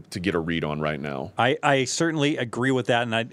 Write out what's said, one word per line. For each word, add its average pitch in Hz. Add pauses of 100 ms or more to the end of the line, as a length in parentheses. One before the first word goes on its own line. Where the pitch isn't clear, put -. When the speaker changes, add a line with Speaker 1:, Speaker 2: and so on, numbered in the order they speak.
(120)
Speaker 1:
to 95
get 90
a 87
read 82
on 76
right 76
now. 71
Speaker 2:
I, 123
I 139
certainly 156
agree 123
with 127
that, 120
and 113
I, 113